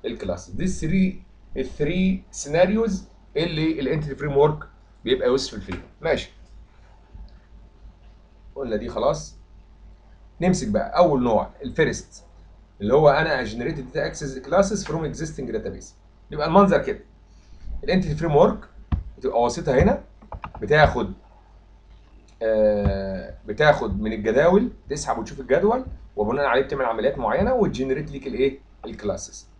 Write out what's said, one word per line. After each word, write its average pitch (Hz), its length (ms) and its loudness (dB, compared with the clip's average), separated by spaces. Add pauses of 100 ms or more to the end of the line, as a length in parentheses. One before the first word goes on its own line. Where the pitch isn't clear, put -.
الكلاسز. - 480 -8
دي 151 100 -4
الثري، 185 600 0 (340)
الثري 156 720 -2
سيناريوز 190 760 2 (300)
اللي 160 420 0
الانتري 143 360 -2
فريم 143 220 -2
ورك 151 220 4 (440)
بيبقى 127 240 2
يوسفل 127 340 0
فيها. 92 220 -8 (180)
ماشي. 147 300 -2 (2250)
قلنا 117 200 -6
دي 113 140 -6
خلاص. 135 460 -4 (1040)
نمسك 185 260 2
بقى - 300 -2
أول 151 260 6
نوع، 110 260 2 (140)
الفيرست، 127 600 -4 (580)
اللي 104 120 2
هو 147 160 8
أنا 143 360 2
generated 123 480 -6
data 151 180 -4
access - 360 -10
classes 196 400 2
from 156 120 -4 (140)
existing 147 400 -8
database. 101 320 -8 (460)
يبقى 151 160 -2
المنظر 175 340 4
كده. - 180 -6 (840)
الانتري 165 320 0
فريم 156 200 -2
ورك 185 240 6 (580)
بتبقى - 240 -2
واسطة 135 380 0
هنا، 226 240 4 (580)
بتاخد، 151 520 4 (1300)
آه، 104 920 0 (140)
بتاخد 110 540 2
من 110 120 -2
الجداول، 143 580 4 (180)
تسحب 139 280 -4
وتشوف - 220 -10
الجدول، 185 460 2 (300)
وبناء 113 300 -2
عليه 127 160 2
بتعمل 131 240 -4
عمليات 117 320 -2
معينة 139 360 0
وتجنريت 143 580 -2
ليك 139 160 -12
الإيه؟ 131 320 -2 (260)
الكلاسز. - 600 -10 (120)